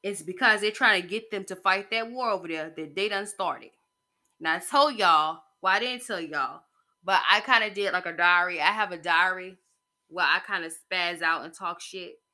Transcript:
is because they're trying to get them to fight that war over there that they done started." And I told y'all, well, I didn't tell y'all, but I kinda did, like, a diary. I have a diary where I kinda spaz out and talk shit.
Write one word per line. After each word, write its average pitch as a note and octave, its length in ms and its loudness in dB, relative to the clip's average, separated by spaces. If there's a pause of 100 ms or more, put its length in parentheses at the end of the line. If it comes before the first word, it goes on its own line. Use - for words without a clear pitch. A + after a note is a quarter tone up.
is G3 200 -8
because G3+ 380 2
they're G#3+ 100 0
trying G#3+ 300 2
to F3 80 -10
get A3 220 -6
them G3 140 -8
to F#3 120 -10
fight G3 340 0
that A3+ 200 -4
war B3 200 -2
over F3+ 160 -4
there D#3+ 220 -6
that D#3 260 -12
they G3 140 -2
done G3+ 180 -4
started." E3+ 440 -6 (680)
And E3 100 -2
I E3 100 2
told C#4+ 380 2
y'all, D#3+ 460 4 (200)
well, F#3 120 4
I G#3 60 2
didn't B3 260 -6
tell F#3+ 140 -6
y'all, D3 420 -6 (400)
but F#3 260 2
I G3+ 120 6
kinda A3 300 2
did, G3 220 -2
like, F3+ 140 -2
a E3+ 60 -8
diary. F3 480 4
I E3+ 120 4
have G#3 200 -2
a E3+ 60 -10
diary F3+ 600 0 (500)
where E3 180 -2
I E3 140 2
kinda F3 300 -8
spaz F3 520 -6
out E3 220 -2
and E3 80 -16
talk F3 280 -10
shit. - 400 -16 (140)